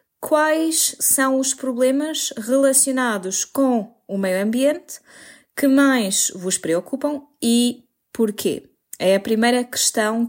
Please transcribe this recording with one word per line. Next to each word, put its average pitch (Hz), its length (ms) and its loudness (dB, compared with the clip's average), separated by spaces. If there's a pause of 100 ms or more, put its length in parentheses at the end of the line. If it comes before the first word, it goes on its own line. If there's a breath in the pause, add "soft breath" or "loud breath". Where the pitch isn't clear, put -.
(200 soft breath)
Quais 311 800 0
são 269 400 2
os 269 120 -2
problemas 262 840 -2
relacionados 254 1080 0
com 254 480 0 (140)
o 196 100 -6
meio 190 240 0
ambiente 262 600 -2 (560 loud breath)
que 285 100 0
mais 269 680 2
vos 185 200 -4
preocupam 269 680 -4 (160)
e 240 400 2 (280)
porquê? 208 580 -2 (300)
É 185 160 2
a 196 60 2
primeira 226 420 0
questão 226 680 -2